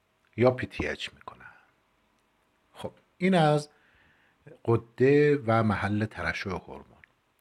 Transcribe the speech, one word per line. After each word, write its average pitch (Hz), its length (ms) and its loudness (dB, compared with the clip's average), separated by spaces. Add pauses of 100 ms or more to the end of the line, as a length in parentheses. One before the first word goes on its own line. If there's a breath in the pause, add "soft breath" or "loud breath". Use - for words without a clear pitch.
(360)
یا 110 140 4
پی - 160 -4
تی - 200 -8
اچ - 280 -10
می‌کنن. - 300 -20 (1300)
خب - 200 -14 (240)
این 185 180 0
از 151 340 2 (960 soft breath)
غده 143 840 2
و 113 160 2
محل 104 420 -2
ترشح - 460 -6
هورمون. - 480 -14 (420)